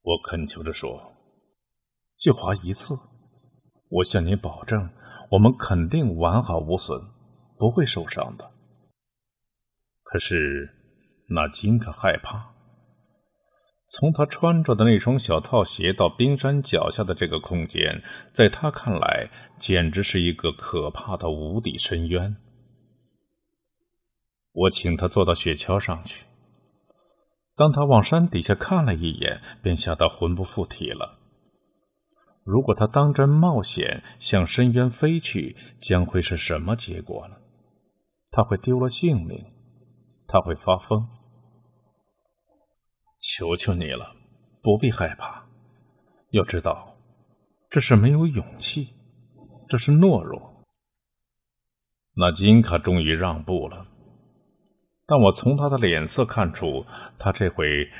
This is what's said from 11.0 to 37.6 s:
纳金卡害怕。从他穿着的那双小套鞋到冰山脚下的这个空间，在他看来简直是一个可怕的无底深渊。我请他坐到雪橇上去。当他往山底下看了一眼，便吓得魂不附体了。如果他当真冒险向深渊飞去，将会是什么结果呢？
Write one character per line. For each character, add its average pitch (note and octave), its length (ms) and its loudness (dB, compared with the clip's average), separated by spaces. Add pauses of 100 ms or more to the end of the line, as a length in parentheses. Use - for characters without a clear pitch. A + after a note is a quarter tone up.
纳 D#2 180 -2
金 G#2 300 0
卡 A2 140 -6
害 F2 260 0
怕。 - 380 -14 (1300)
从 - 260 0
他 D3 140 0
穿 E3 380 2
着 B2 120 2
的 G#2+ 80 4
那 A2 160 6
双 B2+ 180 0
小 F2+ 220 0
套 G#2 240 2
鞋 F2 300 -2
到 F2+ 160 2
冰 C3+ 260 0
山 C#3 260 -2
脚 D#2 280 -2
下 G#2 140 -4
的 F2+ 120 -4
这 F2 120 -2
个 D#2+ 120 -6
空 E2+ 280 -6
间， - 360 -2 (300)
在 G#2+ 160 6
他 D3+ 200 -4
看 A#2 240 -4
来 - 360 0 (280)
简 F2 340 0
直 F#2+ 120 -2
是 - 160 -2
一 E2+ 140 2
个 D#2+ 180 -4
可 D2+ 400 -6
怕 - 240 -10
的 E2 140 -6
无 D#2 320 -6
底 - 160 -6
深 E2 300 -4
渊。 F2+ 280 -4 (2250)
我 F#2 180 2
请 E2+ 280 -2
他 F#2 100 -2
坐 G2 160 2
到 F2 100 2
雪 E2 200 -2
橇 G2 260 -2
上 E2+ 240 -8
去。 - 220 -18 (1300)
当 D3+ 160 6
他 C#3+ 140 0
往 A#2+ 180 6
山 E3 240 2
底 F#2 140 -2
下 G#2 140 0
看 F3+ 280 0
了 A2 100 2
一 D#2+ 200 -2
眼， - 280 -4 (220)
便 F2 140 0
吓 E2 180 -4
得 D#2+ 140 2
魂 F2 260 -2
不 F#2 80 -4
附 F2+ 220 -6
体 - 240 -10
了。 - 300 -12 (1200)
如 A2 200 2
果 G#2+ 100 2
他 G#2+ 140 2
当 D3 260 2
真 C#3 160 4
冒 D#3 320 4
险 - 420 -4 (140)
向 F#2 280 2
深 A#2+ 280 2
渊 B2 160 2
飞 D#3 300 0
去， D#2+ 360 -6 (240)
将 F2+ 240 2
会 F2+ 160 -2
是 E2+ 160 -2
什 D#2+ 240 -4
么 F#2+ 160 -4
结 F2+ 240 -8
果 - 280 -12
呢？ - 100 -20 (960)